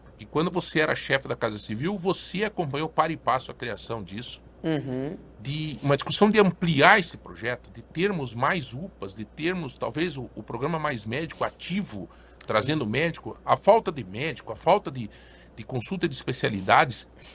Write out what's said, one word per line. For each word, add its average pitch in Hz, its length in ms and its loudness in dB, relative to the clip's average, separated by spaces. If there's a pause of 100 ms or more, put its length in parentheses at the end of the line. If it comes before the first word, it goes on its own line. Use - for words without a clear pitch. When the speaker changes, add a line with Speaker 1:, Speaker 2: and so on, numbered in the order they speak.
(180)
Speaker 1:
que 107 80 -16
quando 160 240 0
você 175 300 -2
era 147 160 2
chefe - 320 0
da 127 80 -2
Casa 107 240 -2
Civil, 127 360 -4
você 185 480 -2
acompanhou 156 460 -2
para 160 240 0
e 147 40 -6
passo 127 340 0
a - 20 -12
criação 113 500 -6
disso, 98 380 -12 (220)
Speaker 2:
Uhum. 139 520 -2 (240)
Speaker 1:
de 147 440 -6
uma 143 120 4
discussão 208 360 4
de 214 80 4
ampliar 170 580 6
esse - 200 -2
projeto, 107 540 -8
de 113 120 -16
termos 160 500 -2
mais 139 400 0
upas, 127 400 -10
de 104 120 -8
termos 160 500 -4
talvez 143 420 -2
o, 123 160 -8
o - 80 -12
programa 139 380 -2
mais 135 260 -4
médico 135 380 -4
ativo, 120 680 -6 (380)
trazendo 120 380 2
Speaker 2:
Sim. 104 60 -2
Speaker 1:
médico, 139 520 -2
a 131 140 4
falta 208 340 6
de 139 120 -4
médico, 113 480 -6
a 107 40 -8
falta 180 360 2
de, 123 180 -6 (460)
de - 80 -14
consulta 165 440 -2
de 135 60 -2
especialidades, 120 920 2 (280)